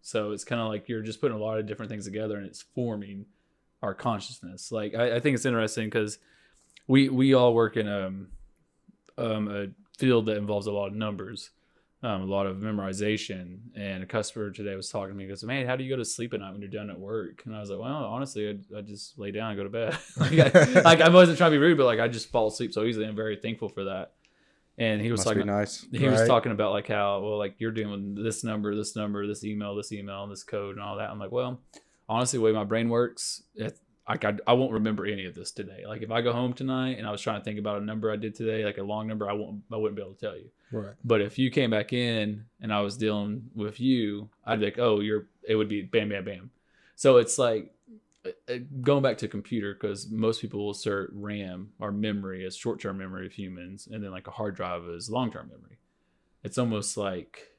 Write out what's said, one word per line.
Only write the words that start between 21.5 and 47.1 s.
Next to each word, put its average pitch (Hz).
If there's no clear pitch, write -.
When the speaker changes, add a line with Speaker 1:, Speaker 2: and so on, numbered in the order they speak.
Speaker 1:
to 151
be 139
rude, 160
but, 135
like, 113
I 117
just 117
fall 113
asleep 110
so 107
easily. 110
I'm 107
very 107
thankful 110
for 98
that. 95
And 110
he 113
was 110
Speaker 3:
Must 98
be 110
Speaker 1:
talking, 98
Speaker 3:
nice. 104
Speaker 1:
he 135
was 113
Speaker 2:
Right. 113
Speaker 1:
talking 120
about, 104
like, 101
how, 101
well, 107
like, 101
you're 113
doing 101
this 107
number, 104
this 104
number, 104
this 104
email, 104
this 101
email, 101
and 101
this 95
code 101
and 104
all 104
that. 104
I'm 104
like, 98
"Well, 123
honestly, 120
the 110
way 110
my 107
brain 113
works, 120
it, -
like, 107
I, 104
I 120
won't 127
remember 107
any 101
of 87
this 87
today. 92
Like, 107
if 107
I 113
go 120
home 123
tonight 131
and 107
I 107
was 104
trying 107
to -
think 107
about 104
a 104
number 110
I 107
did 107
today, 110
like, 104
a 98
long 107
number, 107
I 101
won't, 104
I 113
wouldn't 107
be 104
able 98
to 95
tell 104
you." -
Speaker 2:
Right. 104
Speaker 1:
But 117
if 101
you 131
came 127
back 104
in 110
and 110
I 104
was 101
dealing 107
with 107
you, 107
I'd 113
be 104
like, 104
"Oh, 110
you're," 104
it 110
would 107
be 104
bam, 104
bam, 98
bam. 95
So 131